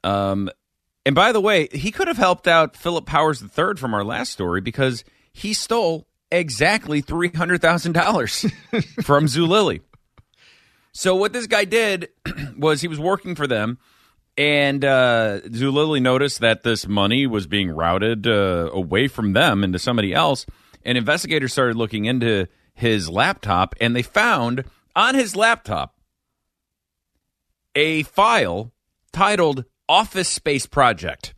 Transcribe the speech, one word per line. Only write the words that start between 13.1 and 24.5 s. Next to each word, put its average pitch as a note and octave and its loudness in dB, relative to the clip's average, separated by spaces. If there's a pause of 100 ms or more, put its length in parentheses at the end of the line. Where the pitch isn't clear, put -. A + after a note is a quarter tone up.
for C#3+ -4
them, A2+ -2 (600)
and, C#3+ 2
uh, A#2+ 2
Zulily C#3 0
noticed C3 2
that A2+ 2
this A2+ -2
money G#2 2
was G#2+ -2
being G2 -2
routed, G2+ 0
uh, F#2+ 2
away F#2+ 0
from A2 -2
them G#2 4
into F#2 -2
somebody G#2+ -2
else, D3+ 0 (380)
and B2 -2
investigators C#3+ -2
started A#2+ 0
looking A2 -4
into A2+ 0 (260)
his G#2+ 0
laptop, G2+ 0
and A#2 0
they B2 0
found C3+ 0 (300)